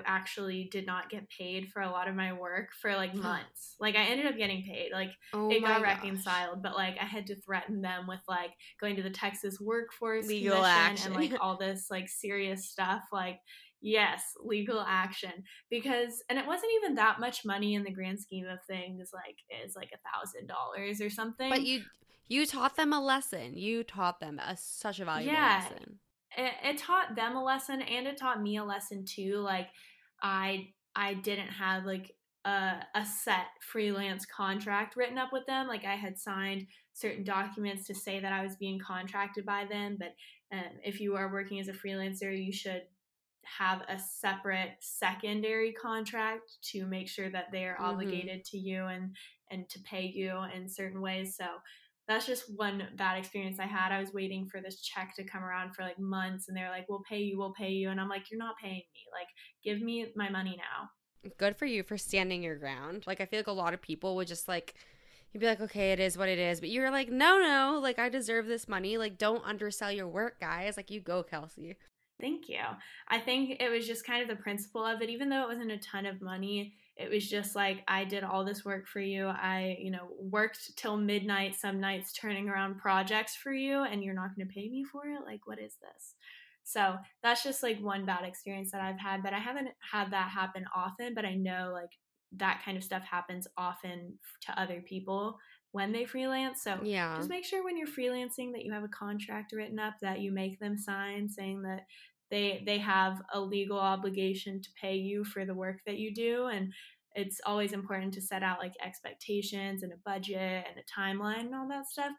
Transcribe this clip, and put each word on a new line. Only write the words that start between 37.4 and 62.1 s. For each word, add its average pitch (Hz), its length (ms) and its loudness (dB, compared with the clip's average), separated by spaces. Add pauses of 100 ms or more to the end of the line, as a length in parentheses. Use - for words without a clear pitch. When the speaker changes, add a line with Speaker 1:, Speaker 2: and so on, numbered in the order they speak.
Speaker 1:
to 202 60 -4
say 196 280 -4
that 196 100 0
I 190 120 0
was 190 120 -4
being 196 240 -2
contracted 196 680 -4
by 202 200 0
them. 202 340 -4
But, 175 160 -8 (420)
um, 185 60 -4 (220)
if 202 160 -4
you 202 160 2
are 190 160 0
working 196 260 -4
as 196 80 -6
a 190 60 -6
freelancer, 190 600 -4
you 190 200 -2
should 185 300 -4 (600)
have 190 460 2
a 190 100 -2
separate 190 800 0
secondary 214 960 0
contract 220 760 -2 (120)
to 190 240 -4
make 190 240 -4
sure 190 200 -4
that 185 220 -4
they 185 140 -2
are 185 100 -2
Speaker 2:
Mm-hmm. 180 80 -4
Speaker 1:
obligated 185 640 -2
to 202 120 -8
you 190 280 -2
and, 185 280 -4 (360)
and 185 200 -8
to 190 120 -12
pay 190 240 -6
you 190 260 -2 (240)
in 185 140 -8
certain 190 320 -6
ways. 190 340 -2
So 185 100 -6 (600)
that's 220 180 2
just 247 320 -2
one 202 260 0 (140)
bad 190 200 2
experience 190 420 -4
I 190 80 -2
had. 190 240 2
I 196 80 4
was 196 140 -4
waiting 190 340 -2
for 190 140 -8
this 190 200 -10
check 190 340 -6
to 196 80 -8
come 190 200 -8
around 185 300 -2
for, 190 100 -6
like, 180 160 -4
months, 190 500 -2
and 190 80 -4
they're 185 140 -2
like, 185 180 -6
"We'll 196 180 -4
pay 208 140 -4
you, 196 160 0
we'll 196 160 -2
pay 196 160 -4
you." 190 200 2
And 190 120 0
I'm 196 80 0
like, 196 200 -6
"You're 220 100 -6
not 226 220 -6
paying 196 120 -8 (200)
me. - 200 -20
Like, 180 140 -8 (360)
give 208 180 0
me 233 340 -2
my 208 140 0
money 185 280 -2
now." - 320 -6 (480)
Speaker 2:
Good 202 180 4
for 294 100 -2
you 220 180 2
for 208 140 -4
standing 185 460 2